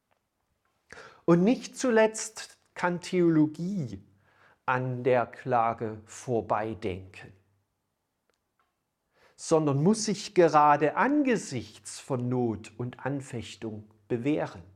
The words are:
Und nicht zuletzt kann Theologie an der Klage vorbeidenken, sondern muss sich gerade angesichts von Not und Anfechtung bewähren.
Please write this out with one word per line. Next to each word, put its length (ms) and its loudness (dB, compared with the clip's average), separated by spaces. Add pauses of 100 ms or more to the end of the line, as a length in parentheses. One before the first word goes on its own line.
(1300)
Und 180 6
nicht 340 0
zuletzt 800 0 (180)
kann 260 -2
Theologie 1000 0 (640)
an 380 -2
der 220 2
Klage 800 -2
vorbeidenken, 1300 -6 (2000)
sondern 480 2
muss 220 2
sich 280 -6
gerade 640 6
angesichts 1040 -2
von 300 -4
Not 480 -4
und 280 -10
Anfechtung 840 -10 (180)
bewähren. 560 -4 (120)